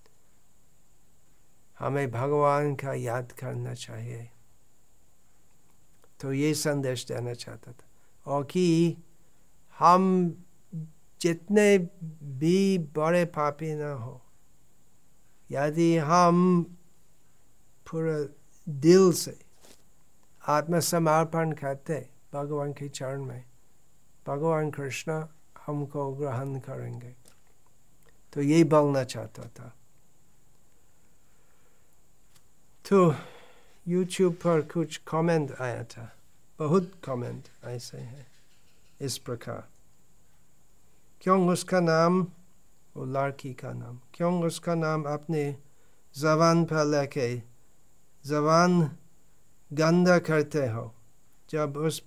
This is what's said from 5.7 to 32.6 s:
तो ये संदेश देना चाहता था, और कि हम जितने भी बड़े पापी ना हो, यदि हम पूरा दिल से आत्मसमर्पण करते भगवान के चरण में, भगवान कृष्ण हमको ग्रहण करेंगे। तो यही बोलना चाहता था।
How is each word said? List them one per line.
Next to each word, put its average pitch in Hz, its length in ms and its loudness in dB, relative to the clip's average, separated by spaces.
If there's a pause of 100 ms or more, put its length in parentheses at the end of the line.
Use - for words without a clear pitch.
तो 135 120 -4
ये 147 200 0
संदेश 143 520 -2
देना 120 280 -8
चाहता 117 380 -16
था, - 140 -20 (400)
और 143 200 -4
कि 170 520 2 (840)
हम 180 500 4 (920)
जितने 202 560 4 (460)
भी 175 540 2
बड़े 165 480 0
पापी 151 500 -4
ना 147 160 -6
हो, 127 300 -12 (1300)
यदि 156 460 2
हम 175 680 4 (1300)
पूरा 160 420 -4 (360)
दिल 170 440 6
से - 260 -8 (1080)
आत्मसमर्पण 160 1040 2
करते 139 580 -8 (240)
भगवान 143 400 -6
के 143 160 -12
चरण 139 340 -8
में, 123 200 -12 (840)
भगवान 151 440 0
कृष्ण 147 540 -6 (400)
हमको 143 480 -6
ग्रहण 135 460 -6
करेंगे। 120 560 -12 (1160)
तो 147 80 -4
यही 156 220 6
बोलना 143 400 4
चाहता 117 400 -12
था। 120 320 -18 (3250)